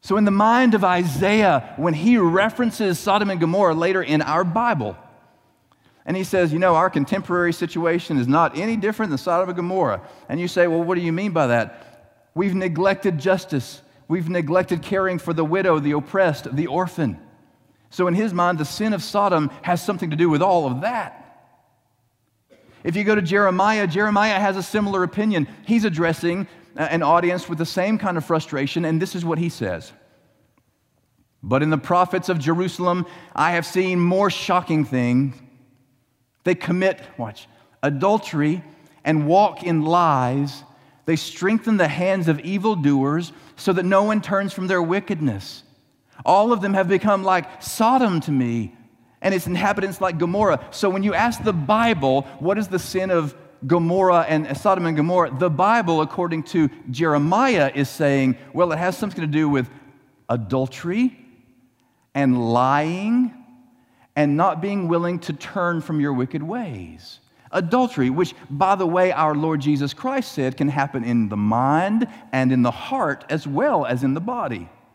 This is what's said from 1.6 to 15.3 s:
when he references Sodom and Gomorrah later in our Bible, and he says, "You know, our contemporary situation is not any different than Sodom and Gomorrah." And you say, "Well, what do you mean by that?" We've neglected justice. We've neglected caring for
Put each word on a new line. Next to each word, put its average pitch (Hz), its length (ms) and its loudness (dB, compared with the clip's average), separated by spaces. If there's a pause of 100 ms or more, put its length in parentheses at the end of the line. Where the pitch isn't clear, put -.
when 160 180 0
he 226 240 4
references 196 800 2
Sodom 202 320 0
and 185 80 -4
Gomorrah 170 340 2
later 175 300 0
in 151 180 0
our 151 220 0
Bible, 170 520 -2 (1080)
and - 100 -4
he 190 80 -4
says, 180 300 0
"You 165 60 0
know, 180 160 4
our 180 160 4
contemporary 175 600 0
situation 165 680 -2
is 120 80 0
not 151 280 2
any 220 220 -2
different 214 320 -2
than 143 80 -4
Sodom 180 320 -2
and 180 60 -6
Gomorrah." 175 460 -2 (280)
And 143 100 -4
you 175 80 -4
say, 175 200 2
"Well, 165 160 0
what 175 100 -2
do 180 80 -2
you 170 100 -2
mean 190 200 -2
by 160 160 2
that?" - 880 -4
We've 190 180 0
neglected 185 640 0
justice. 156 640 -2 (260)
We've 165 220 -2
neglected 175 540 0
caring 190 340 -2
for 170 160 -4